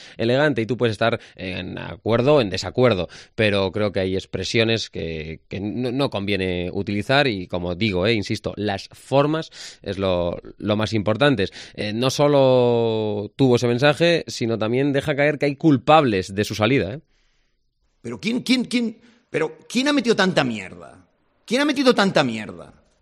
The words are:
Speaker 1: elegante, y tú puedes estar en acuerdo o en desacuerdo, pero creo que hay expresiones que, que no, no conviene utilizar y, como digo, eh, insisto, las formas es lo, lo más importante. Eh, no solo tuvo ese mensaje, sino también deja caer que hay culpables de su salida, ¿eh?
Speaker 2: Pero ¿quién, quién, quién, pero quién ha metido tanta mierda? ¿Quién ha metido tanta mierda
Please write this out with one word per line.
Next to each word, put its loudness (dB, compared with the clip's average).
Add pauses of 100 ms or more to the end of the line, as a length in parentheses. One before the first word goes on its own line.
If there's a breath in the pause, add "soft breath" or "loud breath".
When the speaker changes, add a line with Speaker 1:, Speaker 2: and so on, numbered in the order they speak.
(160 loud breath)
Speaker 1:
elegante, 2
y -2
tú -4
puedes 0
estar -2 (160 loud breath)
en -10
acuerdo 2
o 6
en 0
desacuerdo, 0 (260 loud breath)
pero 2
creo -2
que -2
hay -2
expresiones -2
que, -10
que -8
no, -6
no -2
conviene -2
utilizar 0
y, -4
como -6
digo, 0
eh, 2
insisto, -4
las -6
formas -2 (320 loud breath)
es -6
lo, -2 (180)
lo -2
más -4
importante. 2 (300 loud breath)
Eh, -8
no -2
solo 2
tuvo 4
ese 2
mensaje, 2
sino -4
también 0
deja -2
caer 0
que -2
hay 0
culpables 4
de 0
su -6
salida, 0
¿eh? -14 (1000)
Speaker 2:
Pero -12
¿quién, -2
quién, 0
quién, -2 (300 soft breath)
pero -4 (100)
quién 0
ha 2
metido 2
tanta 2
mierda? -8 (400)
¿Quién 0
ha 2
metido 4
tanta 2
mierda -8 (280)